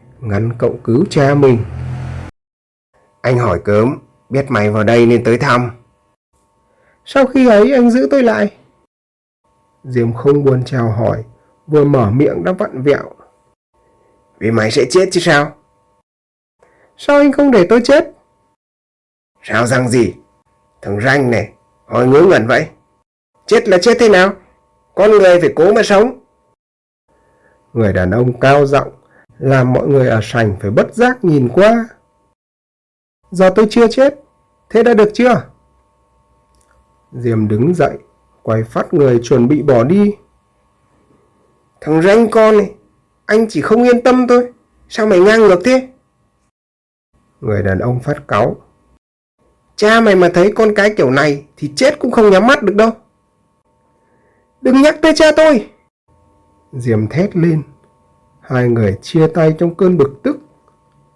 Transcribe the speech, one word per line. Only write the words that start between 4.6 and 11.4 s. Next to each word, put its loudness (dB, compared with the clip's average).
vào -2
đây 2
nên 0
tới 0
thăm." -2
"Sau 0
khi 2
ấy 4
anh 4
giữ 0
tôi 2
lại." -2
Diêm -6
không -2
buồn 0
chào -4
hỏi, -4